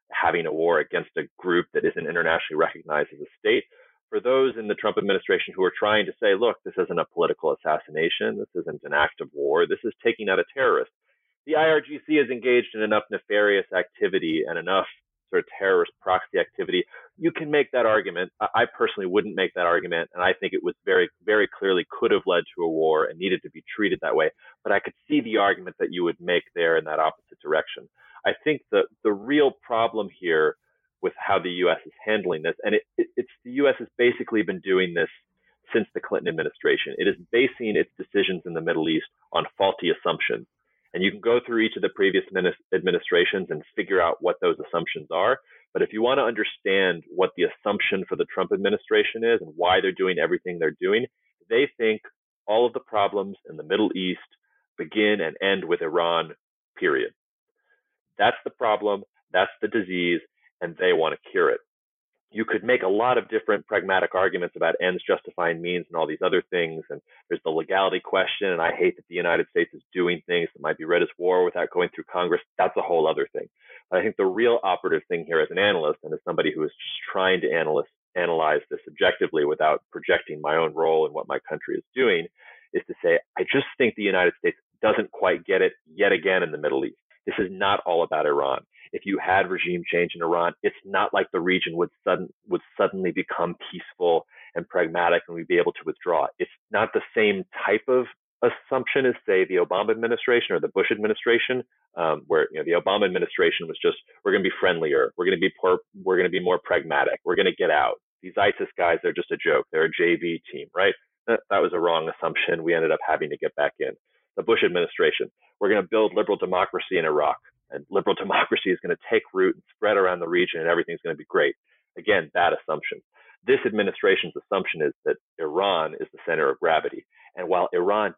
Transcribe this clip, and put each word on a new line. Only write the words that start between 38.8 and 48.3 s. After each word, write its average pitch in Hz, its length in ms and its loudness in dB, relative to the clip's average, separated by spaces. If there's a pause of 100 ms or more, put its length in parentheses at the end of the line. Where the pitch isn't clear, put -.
East 80 180 -2 (260)
on 82 120 0 (120)
faulty 95 340 0
assumptions. 78 560 -4 (460)
And 90 100 -4
you 98 100 2
can 104 80 -16
go 117 260 2
through 117 140 0
each 110 160 0
of 95 60 -6
the 98 120 0
previous 98 300 2 (100)
minis-, 90 200 0 (200)
administrations 90 760 0
and 76 120 -8 (140)
figure 92 260 0
out 82 180 0
what 87 200 0
those 85 160 2 (100)
assumptions 80 460 -6
are. 101 260 2 (340)
But 85 100 0
if - 100 0
you 107 100 -4
want 131 160 2
to 127 60 2
understand 98 840 0
what 92 280 4
the 87 80 2
assumption 101 640 -2
for 90 80 -4
the 85 80 0
Trump 92 280 -4